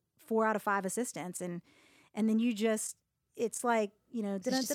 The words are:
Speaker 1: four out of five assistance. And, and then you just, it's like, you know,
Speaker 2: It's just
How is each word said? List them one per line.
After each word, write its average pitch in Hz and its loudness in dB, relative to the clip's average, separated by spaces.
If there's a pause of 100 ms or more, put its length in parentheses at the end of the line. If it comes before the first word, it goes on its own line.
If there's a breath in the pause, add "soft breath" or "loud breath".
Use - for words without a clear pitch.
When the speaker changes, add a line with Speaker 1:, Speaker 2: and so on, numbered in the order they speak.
(280)
Speaker 1:
four 220 2
out 220 2
of 202 -2
five 196 2
assistance. 180 -6
And, 175 -6 (500 soft breath)
and 214 2
then 220 4
you 240 2
just, 220 0 (400)
it's - -4
like, 226 2 (220)
you 233 -4
know, 202 -2
Speaker 2:
It's 185 -6
just 254 0